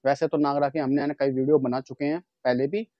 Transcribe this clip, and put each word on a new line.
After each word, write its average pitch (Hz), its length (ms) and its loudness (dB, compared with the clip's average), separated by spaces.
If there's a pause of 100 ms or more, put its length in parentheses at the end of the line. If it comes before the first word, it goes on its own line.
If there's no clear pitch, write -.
वैसे 139 240 0
तो 156 100 -2
नागरा 143 300 2
के 147 100 -4
हमने, 143 220 0
है 143 80 -2
ना, 147 60 -4
कई 139 160 0
वीडियो 131 300 2
बना 127 200 -2
चुके 131 240 -10
हैं 156 160 -2 (240)
पहले 127 240 0
भी 208 180 -6 (120)